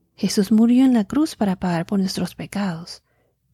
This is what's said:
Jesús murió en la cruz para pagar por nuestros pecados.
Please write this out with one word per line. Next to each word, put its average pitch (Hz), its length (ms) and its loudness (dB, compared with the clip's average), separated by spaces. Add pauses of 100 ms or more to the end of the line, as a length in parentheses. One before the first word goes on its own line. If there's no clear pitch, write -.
(140)
Jesús 196 380 -2
murió 233 320 4
en 262 100 4
la 220 120 2
cruz - 320 -2
para 196 180 0
pagar 175 300 -2
por 202 140 -2
nuestros 190 360 -4
pecados. 175 680 -8 (520)